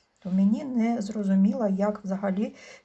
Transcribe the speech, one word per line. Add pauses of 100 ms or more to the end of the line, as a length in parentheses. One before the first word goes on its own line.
(200)
то
мені
не
зрозуміло,
як
взагалі (300)